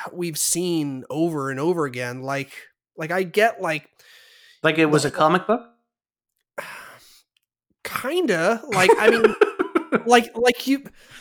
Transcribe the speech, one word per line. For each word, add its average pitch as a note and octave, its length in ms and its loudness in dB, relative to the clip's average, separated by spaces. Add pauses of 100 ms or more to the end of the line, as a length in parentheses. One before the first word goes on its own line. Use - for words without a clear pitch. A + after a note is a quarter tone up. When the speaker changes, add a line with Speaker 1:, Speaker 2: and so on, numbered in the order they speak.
(120)
Speaker 1:
we've E3+ 260 -6
seen D#3+ 680 -2
over D3+ 420 -2
and C3 100 -6
over E3 240 0
again. B2 380 -6
Like, C3+ 300 -6 (440)
like, D#3+ 160 -8
I F#3+ 100 0
get, G#3 400 0
like, D#3 260 -4 (720)
Speaker 2:
Like D#3 160 2
it D#3+ 80 6
was D3 180 4
Speaker 1:
the D3 40 0
Speaker 2:
a - 40 -8
comic D#3+ 340 2
book? A#3 160 -2 (960)
Speaker 1:
<sighs> - 60 -10 (1200)
Kinda. A3+ 840 -2
Like, F#3+ 300 4
I G#3+ 120 4
mean, A3+ 240 4 (320)
Speaker 2:
<laughs> - 400 -2
Speaker 1:
like, A#3+ 300 4
like B3 300 0
you, C#4 180 -2 (360)